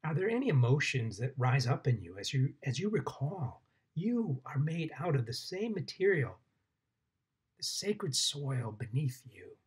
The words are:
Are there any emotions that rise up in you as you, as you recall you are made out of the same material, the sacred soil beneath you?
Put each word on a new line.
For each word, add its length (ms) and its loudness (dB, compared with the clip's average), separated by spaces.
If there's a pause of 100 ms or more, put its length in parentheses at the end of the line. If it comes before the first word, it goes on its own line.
Are 100 -2
there 160 2
any 180 2
emotions 680 4
that 200 -2
rise 300 4
up 200 0
in 140 4
you 160 -12
as 160 -6
you, 200 2 (100)
as 160 -2
you 100 0
recall 720 -2 (320)
you 520 0
are 140 -4
made 400 0
out 160 0
of 100 2
the 80 -8
same 400 -4
material, 640 0 (1200)
the 60 -12
sacred 520 -2
soil 560 0
beneath 580 -2
you? 380 -18